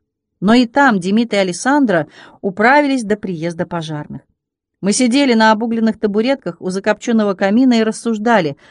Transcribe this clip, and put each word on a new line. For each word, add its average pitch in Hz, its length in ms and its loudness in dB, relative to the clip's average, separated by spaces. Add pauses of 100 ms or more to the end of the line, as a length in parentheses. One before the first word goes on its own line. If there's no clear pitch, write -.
(420)
Но 208 120 4
и 247 140 4
там 254 320 2
Демид 214 340 -2
и 202 40 0
Алессандро 196 680 0 (340)
управились 254 640 0
до 208 100 -2
приезда 175 500 -8
пожарных. 156 560 -10 (600)
Мы 190 100 -2
сидели 254 420 0
на 220 200 4
обугленных 226 440 -2
табуретках 220 600 -4
у 185 100 -8
закопченного 208 640 -2
камина 226 440 2
и 220 40 2
рассуждали, 214 760 -2 (140)